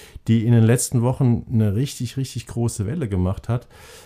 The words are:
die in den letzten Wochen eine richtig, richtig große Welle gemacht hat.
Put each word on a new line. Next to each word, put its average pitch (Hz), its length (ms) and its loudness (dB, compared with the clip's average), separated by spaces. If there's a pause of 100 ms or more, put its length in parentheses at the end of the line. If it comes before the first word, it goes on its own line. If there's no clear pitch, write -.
(280)
die 113 180 4
in 120 60 4
den 117 120 6
letzten 117 380 2
Wochen 123 480 0
eine 107 260 2
richtig, 127 420 -6
richtig 127 280 -8
große 117 400 -4
Welle 139 220 -6
gemacht 92 400 -2
hat. 120 220 -4 (360)